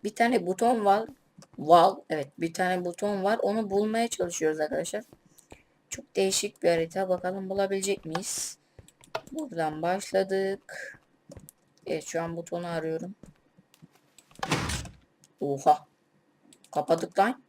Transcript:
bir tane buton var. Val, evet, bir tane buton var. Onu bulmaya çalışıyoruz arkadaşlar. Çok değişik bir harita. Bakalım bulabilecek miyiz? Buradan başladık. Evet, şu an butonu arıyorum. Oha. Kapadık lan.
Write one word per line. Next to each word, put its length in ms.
bir 100
tane 320
buton 380
var. 240
Val, 380
evet, 180
bir 160
tane 300
buton 400
var. 180
Onu 280
bulmaya 380
çalışıyoruz 520
arkadaşlar. 440
Çok 260
değişik 460
bir 60
harita. 400
Bakalım 420
bulabilecek 540
miyiz? 540
Buradan 500
başladık. 1160
Evet, 180
şu 180
an 140
butonu 300
arıyorum. 480
Oha. 460
Kapadık 480
lan. 300